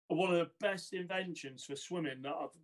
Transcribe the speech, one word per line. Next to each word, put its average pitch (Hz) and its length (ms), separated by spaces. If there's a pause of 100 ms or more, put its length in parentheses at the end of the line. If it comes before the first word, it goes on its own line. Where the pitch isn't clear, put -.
Uh, 156 60
one 180 180
of 170 60
the 165 100 (120)
best 196 320
inventions 180 720
for 139 100
swimming 139 460
that 143 120
I've, 156 300